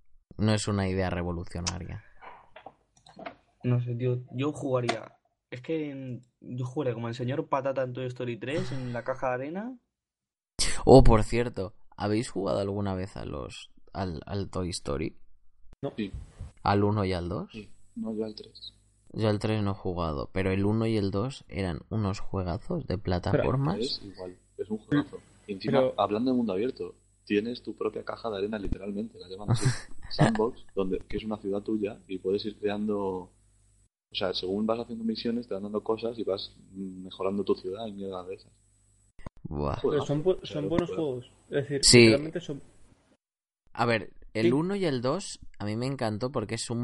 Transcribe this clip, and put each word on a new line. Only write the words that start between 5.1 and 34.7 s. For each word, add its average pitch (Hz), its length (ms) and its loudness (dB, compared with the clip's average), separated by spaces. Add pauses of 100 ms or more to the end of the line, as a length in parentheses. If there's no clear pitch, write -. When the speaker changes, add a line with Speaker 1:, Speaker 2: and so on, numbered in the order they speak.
Speaker 2:
Es 127 120 -10
que 156 280 -2
en... 131 320 -8 (180)
yo 123 260 -6
jugaría 127 280 -2
como 117 140 -4
el 117 60 -4
señor 131 340 -2
Patata 135 340 0
en 127 100 -2
Toy 127 140 -6
Story 123 320 -6
tres, 143 340 -2
en 127 200 -4
la 117 120 -6
caja 131 240 -2
de 127 60 0
arena. 190 440 -6 (1040)
Speaker 1:
Oh, 131 180 12
por 113 200 10
cierto, 117 520 -2 (220)
¿habéis 104 340 0
jugado 98 300 0
alguna 98 340 -2
vez 92 220 -4
a 58 80 -8
los, - 460 -8 (220)
al, 87 340 -4
al 98 240 -4
Toy 90 200 -2
Story? - 460 -4 (680)
Speaker 3:
No. 139 140 -4
Speaker 4:
Sí. 104 160 -4 (500)
Speaker 1:
¿Al 101 220 4
uno 104 200 2
y 92 80 2
al 87 160 -2
dos? 156 240 -4
Speaker 4:
Sí. 208 180 -14 (240)
No, 226 200 -6
yo 214 100 -2
al 214 100 -8
tres. - 380 -18 (400)
Speaker 1:
Yo 110 160 0
al 104 100 2
tres 107 240 0
no 101 80 0
he 98 40 -2
jugado, 82 580 -2
pero 95 180 0
el 98 160 2
uno 110 200 2
y 113 100 2
el 98 140 2
dos 104 380 -2
eran 87 400 -2
unos 101 320 0
juegazos 95 680 -2
de 92 120 -2
plataformas. 135 800 2
Speaker 4:
Es - 260 -4
igual, 92 320 -12 (220)
es - 100 -8
un 214 100 -4
juegazo. - 400 0 (280)
Y 104 80 -6
encima, 107 240 2
Speaker 3:
Pero 131 180 4
Speaker 4:
hablando 107 360 4
de 127 40 4
mundo 117 160 2
abierto, 104 420 -2 (300)
tienes 113 380 0
tu 113 140 -8
propia 107 280 -4
caja 113 260 -6
de 101 80 -2
arena, 107 200 -2
literalmente, 98 600 -4
la - 100 -18
llaman 95 240 -4
así. - 120 2
Speaker 1:
<laughs> - 460 -2
Speaker 4:
Sandbox, 113 640 2
donde, 98 240 0 (100)
que 104 80 -4
es 104 80 -6
una 107 140 -4
ciudad 101 240 -4
tuya 107 360 -2 (100)
y 95 100 -6
puedes 98 260 -2
ir 104 140 -8
creando, 104 400 -2
o - 1160 -10
sea, 92 200 0
según 98 320 0
vas 113 140 2